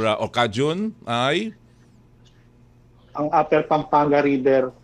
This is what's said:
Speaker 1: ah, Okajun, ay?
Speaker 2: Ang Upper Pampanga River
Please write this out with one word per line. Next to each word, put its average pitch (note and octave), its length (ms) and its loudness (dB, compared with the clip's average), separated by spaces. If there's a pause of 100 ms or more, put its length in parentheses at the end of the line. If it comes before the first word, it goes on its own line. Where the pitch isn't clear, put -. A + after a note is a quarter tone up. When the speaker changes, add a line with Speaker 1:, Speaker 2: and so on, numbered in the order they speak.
Speaker 1:
ah, G#2+ 140 0
Okajun, C3 760 -2 (100)
ay? D3 540 -4 (1600)
Speaker 2:
Ang D3+ 200 -6
Upper D3+ 320 2
Pampanga D3 560 2
River C3+ 480 2 (160)